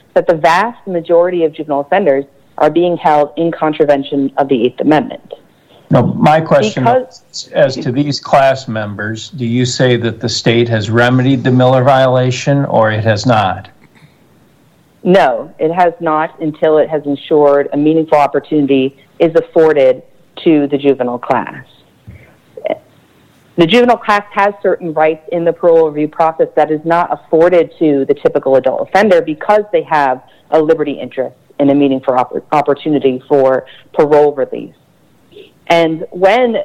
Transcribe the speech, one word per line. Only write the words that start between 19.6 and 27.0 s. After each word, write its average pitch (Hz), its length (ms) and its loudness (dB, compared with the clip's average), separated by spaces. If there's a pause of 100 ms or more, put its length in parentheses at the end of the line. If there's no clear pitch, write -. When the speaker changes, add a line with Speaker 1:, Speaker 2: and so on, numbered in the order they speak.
Speaker 1:
to 151 240 2
the 139 120 -4
juvenile 123 400 -2
class. - 480 -4 (1900)
The 170 120 4
juvenile 240 300 2
class 202 340 -2
has 202 320 0
certain 175 320 -4
rights 156 360 -2
in 170 140 -4
the 165 80 0
parole 165 340 2
review 151 200 -4
process 160 480 -2
that 151 160 0
is 156 140 -4
not 170 280 0